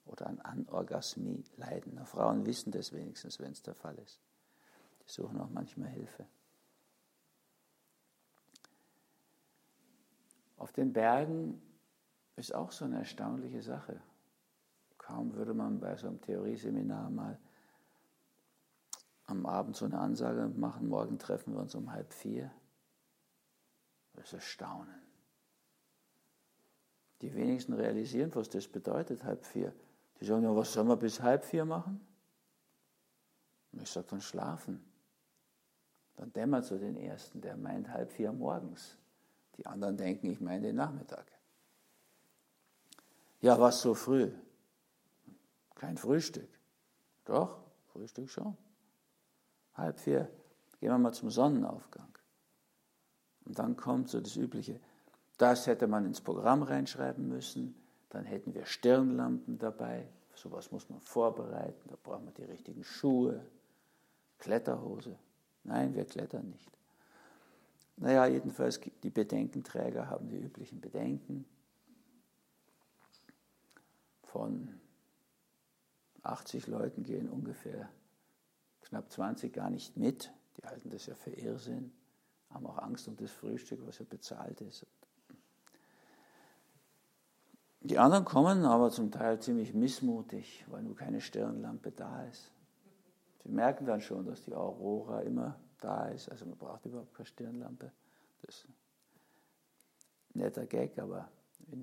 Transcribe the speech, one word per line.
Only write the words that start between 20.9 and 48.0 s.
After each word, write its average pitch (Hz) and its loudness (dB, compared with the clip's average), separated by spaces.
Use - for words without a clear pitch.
treffen - -4
wir - -2
uns 104 -6
um 117 -6
halb 107 -8
vier.“ 117 -6
Das - -18
ist - -14
Erstaunen. - -10
Die - -6
wenigsten 120 2
realisieren, 117 2
was 110 0
das - -2
bedeutet, - -2
halb - -4
vier. - -2
Die - -8
sagen, 110 6
„Ja, 110 6
was 107 4
sollen 110 6
wir 120 8
bis 113 0
halb 127 6
vier 160 2
machen?“ 175 -4
Und - -12
ich - -10
sag, - -6
„Dann 98 -8
schlafen.“ - -6
Dann 104 -12
dämmert 123 2
so 95 -4
den 101 -4
Ersten, - -10
der - -8
meint - -6
halb 123 -4
vier 107 -2
morgens. - -4
Die - -12
anderen 101 -2
denken, 92 0
ich - -4
meine 92 -2
den 113 0
Nachmittag. 143 -4
„Ja, 120 10
was 123 10
so 123 6
früh?“ 127 4
„Kein 82 -4
Frühstück.“ - 0
„Doch, 151 2
Frühstück 123 -10